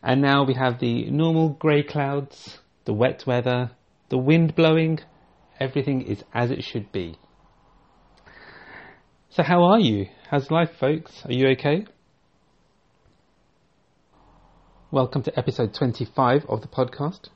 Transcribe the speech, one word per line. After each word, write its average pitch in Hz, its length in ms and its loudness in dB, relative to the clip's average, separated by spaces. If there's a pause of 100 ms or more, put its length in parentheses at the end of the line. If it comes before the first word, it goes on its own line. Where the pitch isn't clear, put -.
And 131 200 2
now 139 240 4
we 135 80 0
have 123 260 -2
the 120 320 -2
normal 160 380 2
grey 147 340 0
clouds, 139 760 -6 (260)
the 110 80 -4
wet 120 340 -2
weather, 123 440 -2 (360)
the 131 100 -2
wind 156 380 2
blowing. 160 460 2 (580)
Everything 135 440 -2
is - 200 -6 (100)
as 120 160 0
it - 140 -6
should - 300 -10
be. 85 240 -8 (2000)
So - 160 -2
how 175 220 4
are 208 160 6
you? 104 260 0 (220)
How's 139 200 -2
life, 165 300 0
folks? 156 460 -4
Are - 80 -4
you 131 160 4
okay? 147 360 0 (3000)
Welcome 131 320 0
to - 140 -6
episode 120 360 -4
twenty-five 127 720 0
of 113 160 -4
the - 80 -16
podcast. 139 680 -6